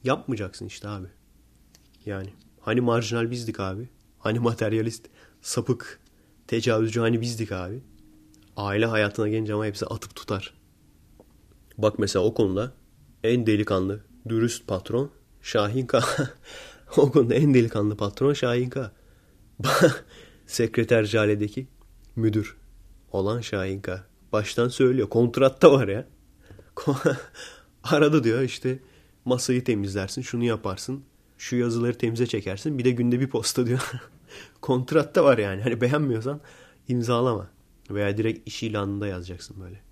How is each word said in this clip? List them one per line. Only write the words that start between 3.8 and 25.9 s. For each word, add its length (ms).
Hani 200
materyalist, 680
sapık, 580
tecavüzcü 540
hani 200
bizdik 320
abi. 300
Aile 300
hayatına 420
gelince 260
ama 120
hepsi 200
atıp 280
tutar. 400
Bak 200
mesela 260
o 100
konuda 380
en 220
delikanlı, 540
dürüst 380
patron 440
Şahin 440
K. 200
<laughs> 880
O 160
konuda 220
en 200
delikanlı 420
patron 360
Şahin 380
K. 220
<laughs> 100
Sekreter 580
Jale'deki 640
müdür 400
olan 280
Şahin 400
K. 240
Baştan 360
söylüyor. 400
Kontratta 640
var 160
ya. 200